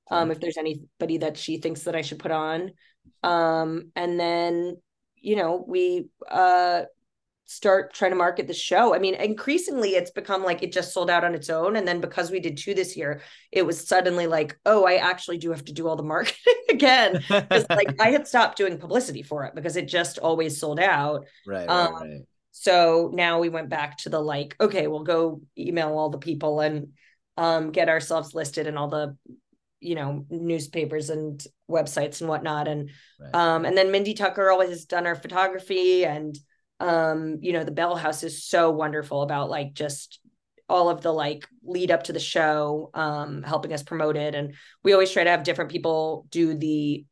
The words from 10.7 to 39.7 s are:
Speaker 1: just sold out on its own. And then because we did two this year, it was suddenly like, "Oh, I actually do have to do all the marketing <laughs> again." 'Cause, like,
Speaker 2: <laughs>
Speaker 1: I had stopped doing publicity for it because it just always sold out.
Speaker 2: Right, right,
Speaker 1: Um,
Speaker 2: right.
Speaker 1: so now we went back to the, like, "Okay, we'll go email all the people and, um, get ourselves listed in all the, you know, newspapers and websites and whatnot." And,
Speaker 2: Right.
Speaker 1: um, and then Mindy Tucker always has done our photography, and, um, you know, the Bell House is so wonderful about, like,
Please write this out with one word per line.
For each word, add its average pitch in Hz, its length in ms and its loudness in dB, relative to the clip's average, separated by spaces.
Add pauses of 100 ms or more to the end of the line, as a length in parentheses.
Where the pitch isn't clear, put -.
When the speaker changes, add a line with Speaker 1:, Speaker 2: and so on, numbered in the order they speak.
Speaker 1:
just 180 200 -4
sold 175 160 -2
out 170 140 4
on 175 120 0
its 147 140 -8
own. 170 280 0
And 196 100 0
then 175 140 -2
because 170 300 -4
we 190 100 -4
did 160 160 -6
two 202 180 -8
this 185 220 -2
year, 147 240 -6 (320)
it 185 120 2
was 160 220 -4
suddenly 180 400 2
like, 156 400 -2
"Oh, 208 180 6
I 180 120 6
actually 180 420 0
do 165 120 -4
have 147 160 -8
to 151 60 -16
do 165 140 -6
all 160 80 0
the 156 80 -6
marketing 175 540 2
<laughs> 494 140 0
again." 247 500 6 (320)
'Cause, - 120 6 (120)
like, 160 180 2
Speaker 2:
<laughs> - 60 -4
Speaker 1:
I 226 100 6
had 285 160 2
stopped - 320 2
doing 180 200 0
publicity 165 440 -4
for 147 220 -8
it 117 100 -12
because 156 220 -6
it 165 100 -4
just 170 320 -2
always 160 400 0
sold 151 220 -4
out. 147 460 2 (200)
Speaker 2:
Right, 98 220 -4
right, - 20 -2
Speaker 1:
Um, 170 240 2
Speaker 2:
right. 78 260 -12 (300)
Speaker 1:
so 170 640 4
now 170 240 2
we 170 100 2
went 160 200 -6
back 147 300 -6
to - 100 -12
the, 156 120 -2
like, 143 400 -4
"Okay, 196 280 2
we'll 151 160 -6
go 165 360 0 (160)
email 165 400 -2
all 156 140 0
the 151 80 -6
people 151 420 -2
and, 151 340 -2 (420)
um, 165 340 0
get 165 180 2
ourselves 160 460 -2
listed 156 320 -6
in 151 100 -6
all 147 120 -4
the, 147 280 -4 (640)
you 170 160 -6
know, 143 360 -6
newspapers 156 800 -4
and 156 360 -8 (240)
websites 147 520 -2
and 165 60 -4
whatnot." 151 380 -2
And, 147 240 -4 (300)
Speaker 2:
Right. 139 140 -8
Speaker 1:
um, 165 300 2
and 185 140 2
then 190 140 4
Mindy 202 220 0
Tucker 196 360 2
always 185 200 4
has 170 140 -10
done 175 220 -2
our 170 80 0
photography, 185 880 2
and, 151 320 -4 (420)
um, 160 600 0
you 170 140 -2
know, 160 100 -2
the - 60 -6
Bell 170 260 0
House 156 260 -4
is 160 220 -10
so 170 260 4
wonderful 151 520 -2
about, 143 260 -2
like, 143 240 -6